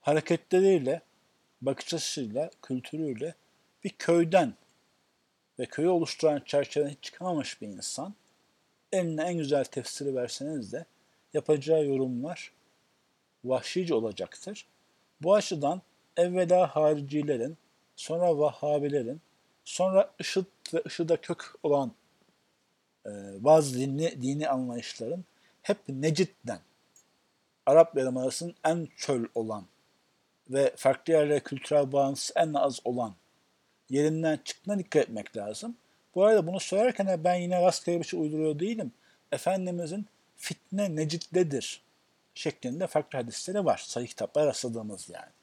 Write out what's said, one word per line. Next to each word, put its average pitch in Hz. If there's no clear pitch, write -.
Hareketleriyle, 165
bakış 135
açısıyla, 143
kültürüyle 139
bir 202
köyden 170
ve 123
köyü 160
oluşturan 156
çerçeveden 143
hiç 143
çıkamamış -
bir 107
insan, 131
eline 165
en 175
güzel 143
tefsiri 135
verseniz 120
de 156
yapacağı 151
yorumlar 131
vahşice 127
olacaktır. 113
Bu 175
açıdan 175
evvela 180
haricilerin, 147
sonra 170
Vahhabilerin, 143
sonra 190
ışıd 190
ve 160
ışıda 165
kök -
olan, 139
e, 107
bazı 139
dini, 139
dini 143
anlayışların 127
hep 202
Necid'den, 139
Arap 156
Yarımadası'nın 131
en 160
çöl 123
olan 110
ve 135
farklı -
yerlere 151
kültürel 139
bağıntısı 139
en 160
az -
olan 120
yerinden 156
çıktığına -
dikkat 156
etmek 110
lazım. 107
Bu 185
arada 208
bunu 185
söylerken 202
de 175
ben 180
yine 180
rastgele 175
bir 165
şey 175
uyduruyor 156
değilim. 202
Efendimizin 180
fitne 190
Necid'dedir 156
şeklinde 156
farklı 143
hadisleri 175
var. 120
Sahih 120
kitaplara 147
rastladığımız 113
yani. 85